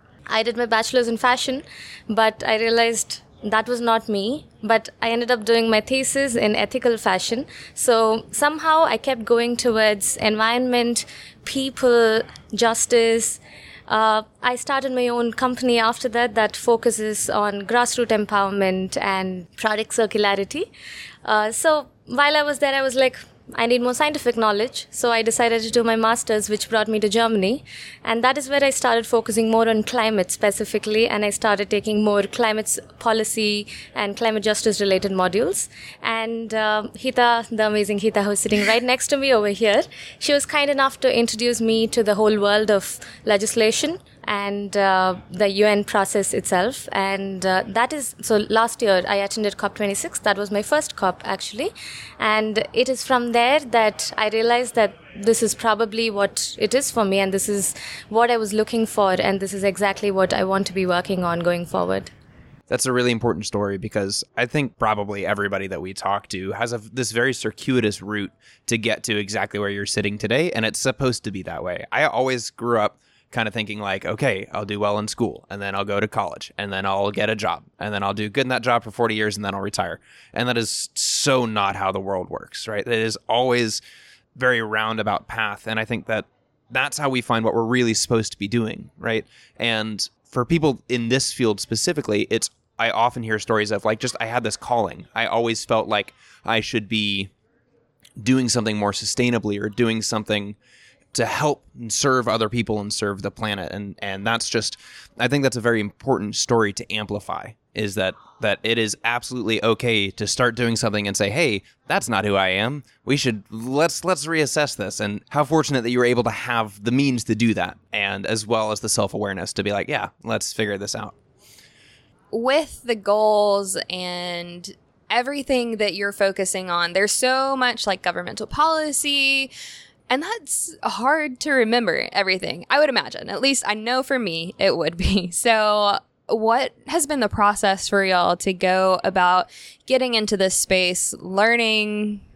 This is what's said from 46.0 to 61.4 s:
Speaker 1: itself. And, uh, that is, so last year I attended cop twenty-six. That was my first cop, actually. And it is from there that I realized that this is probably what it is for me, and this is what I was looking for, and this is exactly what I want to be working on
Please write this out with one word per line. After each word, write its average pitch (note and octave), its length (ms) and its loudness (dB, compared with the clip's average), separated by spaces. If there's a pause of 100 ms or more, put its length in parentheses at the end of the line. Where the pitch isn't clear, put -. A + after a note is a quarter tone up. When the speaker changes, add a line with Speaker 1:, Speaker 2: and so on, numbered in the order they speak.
Speaker 1:
itself. F#3+ 560 0
And, G3 560 -2
uh, F#3 220 4
that A3+ 240 0
is, D4 300 -8
so G#3+ 160 2 (100)
last A3+ 340 2
year F#3+ 240 4
I G3+ 100 0
attended G3+ 400 -2
cop G3+ 200 -4
twenty-six. G3+ 420 -4
That F3+ 180 0
was G3+ 140 -6
my G#3 120 0
first D4 340 -2
cop, F#3 280 -2
actually. G#3+ 460 -6 (480)
And G#3+ 540 0
it B3 160 2
is C4 160 -4
from A#3+ 280 0
there A#3+ 280 4
that A3+ 560 2
I G#3+ 140 0
realized A#3 440 2
that G#3+ 220 2 (180)
this A3 280 2
is G#3+ 120 0
probably A3+ 560 0
what G3+ 480 -2
it G#3+ 160 0
is C4+ 160 0
for A3+ 140 0
me, G3 160 2
and F#3+ 120 0
this F#3+ 160 -2
is G3+ 260 -2 (340)
what A#3 220 4
I A#3+ 60 4
was G#3+ 160 -2
looking G#3+ 320 0
for, G3+ 280 2
and G3 280 0
this G3 140 -6
is F#3+ 80 -4
exactly G3 480 0
what F#3+ 240 2
I - 80 0
want F#3+ 240 0
to F#3 60 -8
be F#3 140 0
working F3+ 360 0
on E3+ 180 0